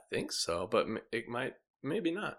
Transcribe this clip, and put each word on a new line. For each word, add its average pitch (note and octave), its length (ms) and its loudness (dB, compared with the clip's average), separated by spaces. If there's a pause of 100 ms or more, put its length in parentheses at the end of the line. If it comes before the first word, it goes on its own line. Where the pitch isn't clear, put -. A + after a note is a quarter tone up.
(100)
think - 220 0
so, F2 340 0
but G2+ 200 6
m-, A2 120 -2 (140)
it A#2 160 0
might, A#2+ 260 -2 (280)
maybe D#3+ 280 0
not. F#3 280 -4